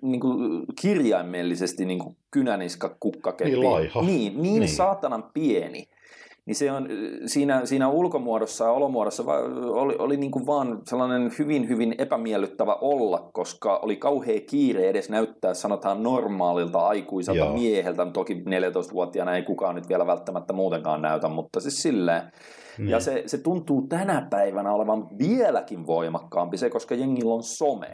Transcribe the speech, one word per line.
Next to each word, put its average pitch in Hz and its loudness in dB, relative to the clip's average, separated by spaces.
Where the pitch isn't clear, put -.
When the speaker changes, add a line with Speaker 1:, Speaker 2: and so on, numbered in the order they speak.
Speaker 1:
niinku 127 0
kirjaimellisesti 90 0
niinku 92 -4
kynäniska 101 -2
kukkakeppi. - -2
Speaker 2:
Niin 127 4
laiha. 80 0
Speaker 1:
Niin, 135 0
niin 196 2
Speaker 2:
Niin. - 4
Speaker 1:
saatanan 180 0
pieni. 101 0
Niin 110 -4
se 139 0
on, 135 -4
siinä, 139 2
siinä 131 2
ulkomuodossa 127 0
ja 113 6
olomuodossa 123 0
va-, 143 2
oli, 123 2
oli 139 2
niinku 139 -2
vaan 135 0
sellainen 123 0
hyvin, 147 0
hyvin 117 0
epämiellyttävä 107 0
olla, 120 0
koska 95 -2
oli 107 -2
kauhea 127 0
kiire 117 4
edes 98 0
näyttää, 107 0
sanotaan, 98 -2
normaalilta 90 2
aikuiselta 95 0
Speaker 2:
Joo. 73 2
Speaker 1:
mieheltä. 92 0
Toki 95 -2
neljätoistavuotiaana 90 0
ei 90 -2
kukaan 90 -2
nyt 87 -8
vielä 90 2
välttämättä 90 -2
muutenkaan 82 0
näytä, 78 0
mutta 80 -6
siis 139 -4
silleen. 90 2
Speaker 2:
Niin. 107 -2
Speaker 1:
Ja 117 2
se, 135 -2
se - -4
tuntuu 147 0
tänä 170 0
päivänä 101 2
olevan 107 0
vieläkin 139 0
voimakkaampi 85 -2
se, 120 0
koska 120 -4
jengillä 123 0
on 117 -2
some. 123 -2